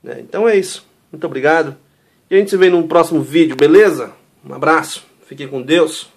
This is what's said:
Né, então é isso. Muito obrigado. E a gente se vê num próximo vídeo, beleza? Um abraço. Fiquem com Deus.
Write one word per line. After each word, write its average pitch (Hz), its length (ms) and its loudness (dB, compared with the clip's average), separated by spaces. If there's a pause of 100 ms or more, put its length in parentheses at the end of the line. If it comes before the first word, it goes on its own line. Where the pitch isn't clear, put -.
Né, 123 180 -14
então 202 280 -4
é 214 80 2
isso. - 280 -6 (260)
Muito 160 140 -12
obrigado. 143 520 -2 (520)
E 185 60 -4
a 196 40 6
gente 202 120 0
se 196 60 -2
vê 185 120 4
num 170 180 2
próximo 165 360 0
vídeo, 139 340 0
beleza? 156 560 4 (320)
Um 135 80 -18
abraço. 151 540 -4 (180)
Fiquem 139 220 -16
com 135 160 -8
Deus. 156 540 -2